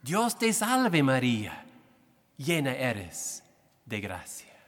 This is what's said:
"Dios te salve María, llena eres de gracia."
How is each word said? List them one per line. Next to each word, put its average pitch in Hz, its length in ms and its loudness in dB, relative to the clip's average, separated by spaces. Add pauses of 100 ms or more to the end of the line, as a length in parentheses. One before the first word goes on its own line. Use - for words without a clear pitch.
"Dios 214 380 0
te 226 140 2
salve 214 500 2
María, 123 640 2 (720)
llena 143 360 0
eres 120 720 -6 (420)
de 110 160 -6
gracia." 92 540 -12 (140)